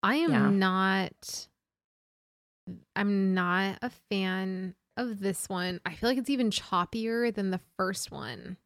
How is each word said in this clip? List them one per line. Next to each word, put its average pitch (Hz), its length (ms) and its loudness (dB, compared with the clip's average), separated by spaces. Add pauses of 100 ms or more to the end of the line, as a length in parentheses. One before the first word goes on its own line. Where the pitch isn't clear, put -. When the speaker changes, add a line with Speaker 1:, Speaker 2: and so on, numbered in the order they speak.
Speaker 1:
I 226 140 4
am 320 160 2
Speaker 2:
Yeah. 208 160 4
Speaker 1:
not, 190 1000 0 (1500)
I'm 196 380 2
not 185 480 2
a 247 80 -4 (200)
fan 190 640 -2 (220)
of 233 240 -4
this 196 280 -2
one. 180 360 -2
I 175 100 -4
feel 226 140 0
like 262 100 2
it's 262 120 -4
even 247 200 2
choppier 226 840 0
than 196 160 0
the 185 100 -2 (160)
first 190 340 -2
one. - 560 -10